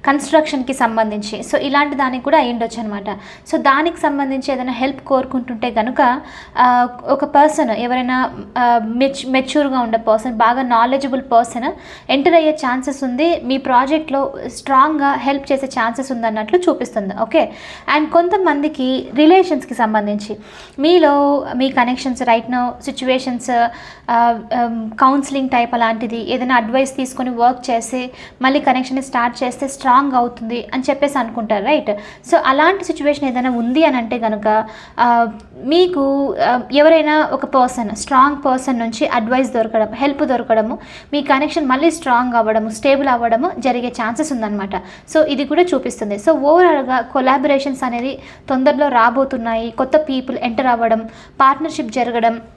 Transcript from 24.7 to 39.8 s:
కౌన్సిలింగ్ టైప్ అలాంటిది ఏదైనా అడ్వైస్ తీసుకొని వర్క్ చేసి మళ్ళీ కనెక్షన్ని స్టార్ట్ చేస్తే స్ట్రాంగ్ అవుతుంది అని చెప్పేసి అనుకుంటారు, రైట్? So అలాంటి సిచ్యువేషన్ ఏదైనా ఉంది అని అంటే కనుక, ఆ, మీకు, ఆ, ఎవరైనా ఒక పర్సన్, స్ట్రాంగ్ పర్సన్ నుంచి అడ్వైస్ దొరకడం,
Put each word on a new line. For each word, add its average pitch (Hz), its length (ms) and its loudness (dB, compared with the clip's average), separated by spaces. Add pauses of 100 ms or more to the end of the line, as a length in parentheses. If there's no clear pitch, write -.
కౌన్సిలింగ్ 269 580 2
టైప్ 240 260 0
అలాంటిది 226 560 -2
ఏదైనా 254 260 0
అడ్వైస్ 254 400 0
తీసుకొని 254 340 -4
వర్క్ 240 400 0
చేసి 247 400 -4 (320)
మళ్ళీ 269 180 2
కనెక్షన్ని 262 420 -2
స్టార్ట్ 240 420 -2
చేస్తే 247 240 -6
స్ట్రాంగ్ 269 460 0
అవుతుంది 240 600 -4
అని 262 160 -2
చెప్పేసి 285 280 0
అనుకుంటారు, 220 460 -2
రైట్? 294 260 0 (400)
So 339 60 4
అలాంటి 311 480 2
సిచ్యువేషన్ 285 440 -2
ఏదైనా 247 220 -2
ఉంది 247 340 2
అని 269 120 2
అంటే 233 220 -4
కనుక, 214 480 0 (340)
ఆ, 233 280 4 (360)
మీకు, 277 800 2
ఆ, 240 160 2 (120)
ఎవరైనా 302 600 4
ఒక 262 120 -2
పర్సన్, 247 500 0
స్ట్రాంగ్ 277 500 2
పర్సన్ 262 340 0
నుంచి 233 280 -2
అడ్వైస్ 247 460 0
దొరకడం, 220 420 0